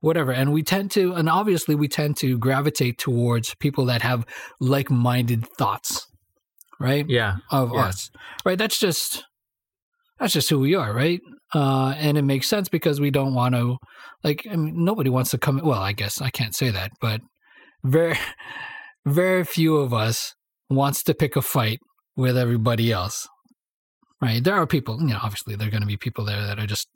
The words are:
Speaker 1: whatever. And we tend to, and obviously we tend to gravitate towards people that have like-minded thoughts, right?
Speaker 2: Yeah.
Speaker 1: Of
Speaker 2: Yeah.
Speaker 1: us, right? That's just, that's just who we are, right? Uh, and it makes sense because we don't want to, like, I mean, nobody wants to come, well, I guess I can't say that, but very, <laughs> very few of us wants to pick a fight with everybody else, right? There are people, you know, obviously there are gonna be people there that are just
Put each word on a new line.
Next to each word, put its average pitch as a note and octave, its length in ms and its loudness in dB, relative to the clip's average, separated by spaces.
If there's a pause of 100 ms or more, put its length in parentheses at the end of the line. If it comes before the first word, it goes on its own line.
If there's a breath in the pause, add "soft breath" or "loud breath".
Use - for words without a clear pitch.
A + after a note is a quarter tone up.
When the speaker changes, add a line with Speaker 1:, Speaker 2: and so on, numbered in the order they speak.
Speaker 1:
whatever. D#3 300 2
And C3+ 220 2
we D#3+ 100 2
tend G3 280 -2
to, F#3 220 2
and E3 160 0
obviously F3 460 2
we D3 120 2
tend D3 300 -2
to C3 200 0
gravitate C3+ 640 0
towards A#2+ 600 0
people C#3 260 0
that A#2+ 180 0
have B2+ 200 0 (360 loud breath)
like-minded B2 880 2 (100)
thoughts, - 500 -4 (720)
right? C#3+ 300 0
Speaker 2:
Yeah. A2+ 280 0 (140)
Speaker 1:
Of C3 220 2
Speaker 2:
Yeah. A2 120 2
Speaker 1:
us, F#2+ 240 -6 (360 loud breath)
right? F#3 120 0
That's G#3 220 0
just, - 440 -2 (960)
that's A3+ 140 0
just - 160 0
who D3 100 4
we C#3 160 4
are, A#2+ 180 -2
right? D#3+ 260 2 (340)
Uh, C3+ 440 2
and D3+ 200 2
it D3 60 2
makes C3+ 240 0
sense G#3 220 0
because D#3 300 0
we C#3+ 120 2
don't C3+ 240 0
want B2+ 180 2
to, B2 240 0 (460 loud breath)
like, D3 260 -2
I G#3 60 -4
mean, E3 300 -2
nobody F#3 260 0
wants B2+ 200 0
to C3 60 -2
come, C3+ 260 0
well, B2+ 180 2
I G2 100 -2
guess G#2 300 -6
I C3 100 -2
can't A2 240 -6
say B2+ 160 0
that, F#2+ 200 -4 (100)
but A2 200 -2 (600 soft breath)
very, D#3+ 340 2 (440 loud breath)
<laughs> - 440 -14
very F3+ 380 2
few D#3+ 340 2
of C3+ 160 2
us - 400 -2 (360)
wants C3+ 340 2
to D3+ 100 2
pick D3 220 0
a C#3 80 2
fight A#2 360 0 (360)
with B2+ 220 2
everybody A#2 540 2
else, F#2+ 360 -4 (960)
right? A#2+ 220 0
There F#3+ 120 2
are F3+ 100 2
people, B2 340 -2
you D#3+ 100 2
know, G#2 120 0
obviously G#2+ 340 -6
there G#2+ 120 -4
are G#2 40 -2
gonna G#2 140 0
be G2+ 120 -4
people A2 280 -6
there G#2 220 -4
that G#2+ 100 -4
are G#2+ 100 -4
just G#2 280 -6